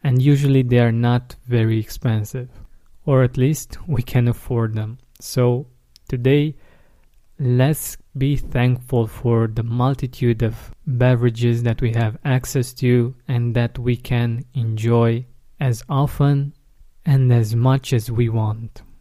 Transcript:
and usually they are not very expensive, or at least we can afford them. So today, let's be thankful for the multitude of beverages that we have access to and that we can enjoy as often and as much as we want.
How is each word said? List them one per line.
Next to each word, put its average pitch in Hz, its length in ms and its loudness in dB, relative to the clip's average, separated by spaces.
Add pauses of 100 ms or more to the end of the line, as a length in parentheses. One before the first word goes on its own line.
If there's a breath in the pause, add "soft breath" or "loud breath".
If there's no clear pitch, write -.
and 127 180 2
usually 139 400 4
they 123 160 2
are 117 140 4
not 120 440 0 (120)
very 113 320 2
expensive, 110 680 -4 (600)
or 131 160 4
at 123 120 0
least 139 520 -2
we 160 160 -2
can 120 240 0
afford 117 480 -2
them. 110 240 -8 (200)
So 123 460 0 (420)
today, 139 480 0 (840 soft breath)
let's 127 580 0 (180)
be 139 200 0
thankful 123 720 0
for 113 400 0
the 113 160 -6
multitude 120 800 -2
of 113 280 -6 (140)
beverages 120 760 2
that 120 180 -2
we 120 120 0
have 113 300 -2
access 127 500 -2
to 123 420 2 (120)
and 120 280 -2
that 120 240 -2
we 120 180 -2
can 120 560 -4
enjoy 117 720 0 (340)
as 123 300 -2
often 143 640 0 (540)
and 131 260 4
as 117 220 2
much 131 360 0
as 120 200 -2
we 117 180 0
want. 110 540 -4 (180)